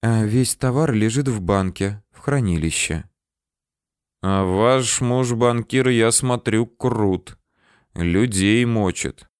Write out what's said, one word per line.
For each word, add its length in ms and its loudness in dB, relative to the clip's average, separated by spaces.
А 220 2
весь 320 0
товар 360 0
лежит 360 0
в 140 -4
банке, 600 -2
в 80 -20
хранилище». 880 -2
«А 220 0
ваш 580 0
муж 300 0
банкир, 560 0
я 240 4
смотрю, 540 0
крут. 720 -2
Людей 720 2
мочит». 640 -4